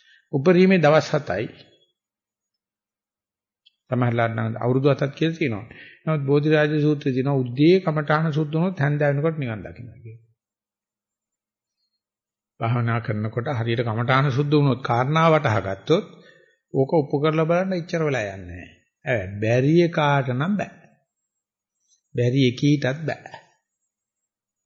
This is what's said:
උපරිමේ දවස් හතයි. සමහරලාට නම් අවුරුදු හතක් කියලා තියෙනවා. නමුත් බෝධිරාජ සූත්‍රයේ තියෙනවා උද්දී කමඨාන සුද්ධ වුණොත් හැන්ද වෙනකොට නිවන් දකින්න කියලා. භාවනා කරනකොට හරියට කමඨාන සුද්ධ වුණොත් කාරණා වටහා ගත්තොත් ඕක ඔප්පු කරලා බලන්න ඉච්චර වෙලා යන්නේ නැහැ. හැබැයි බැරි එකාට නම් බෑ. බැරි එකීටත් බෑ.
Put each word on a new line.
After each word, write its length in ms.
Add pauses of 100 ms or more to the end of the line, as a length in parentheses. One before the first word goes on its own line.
(320)
උපරිමේ 480
දවස් 300
හතයි. 360 (2500)
සමහරලාට 480
නම් 240
අවුරුදු 320
හතක් 240
කියලා 240
තියෙනවා. 280 (360)
නමුත් 220
බෝධිරාජ 560
සූත්‍රයේ 360
තියෙනවා 260
උද්දී 380
කමඨාන 540
සුද්ධ 220
වුණොත් 240
හැන්ද 240
වෙනකොට 360
නිවන් 240
දකින්න 300
කියලා. 320 (2250)
භාවනා 400
කරනකොට 520
හරියට 300
කමඨාන 480
සුද්ධ 240
වුණොත් 280
කාරණා 460
වටහා 360
ගත්තොත් 420 (680)
ඕක 180
ඔප්පු 240
කරලා 300
බලන්න 280
ඉච්චර 280
වෙලා 240
යන්නේ 200
නැහැ. 200 (380)
හැබැයි 340
බැරි 420
එකාට 500
නම් 240
බෑ. 200 (1400)
බැරි 300
එකීටත් 580
බෑ. 400 (1200)